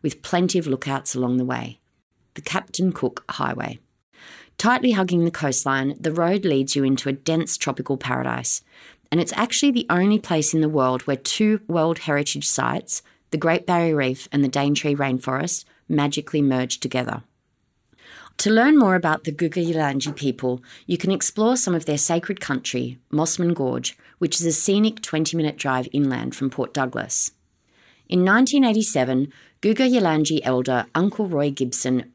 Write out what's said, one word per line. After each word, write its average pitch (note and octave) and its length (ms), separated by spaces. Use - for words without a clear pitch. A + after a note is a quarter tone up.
with - 220
plenty F3+ 360
of D#3+ 80
lookouts C3+ 480
along B2+ 220
the B2+ 80
way. A#2+ 340
The - 60
Captain - 500
Cook - 380
Highway. - 520
Tightly B3 360
hugging F3 340
the E3+ 40
coastline, C3+ 720
the D#3+ 120
road F3 340
leads C3+ 280
you C#3 100
into C3+ 260
a - 20
dense D#3+ 460
tropical C#3 400
paradise, B2+ 640
and E3+ 80
it's E3+ 160
actually C4 360
the A#3+ 180
only G3 280
place D#3+ 360
in D#3+ 80
the D3+ 60
world B2+ 340
where C#3 140
two G#3+ 520
World E3 320
Heritage D3 480
Sites, - 540
the D#3+ 80
Great E3 280
Barrier E3+ 300
Reef C3 360
and C#3+ 100
the C#3 60
Daintree C#3+ 460
Rainforest, C3+ 720
magically D3 540
merge B2+ 400
together. B2 420
To G3+ 120
learn A#3+ 260
more G3+ 200
about E3 260
the D#3+ 80
Guuga E3 340
Yalanji D3 520
people, B2+ 440
you F3 120
can F#3 140
explore A3 440
some G3 160
of D#3+ 120
their D3 120
sacred E3+ 440
country, B2+ 580
Mossman E3 420
Gorge, B2+ 420
which E3 220
is E3 60
a E3 40
scenic G#3 520
twenty-minute D#3 540
drive C3 360
inland C3 420
from C3+ 160
Port - 240
Douglas. - 560
In F3+ 160
nineteen C4 400
eighty-seven, C#3+ 680
Guuga A3 260
Yalanji D#3+ 540
elder B2+ 440
Uncle G3 320
Roy D3 240
Gibson B2+ 640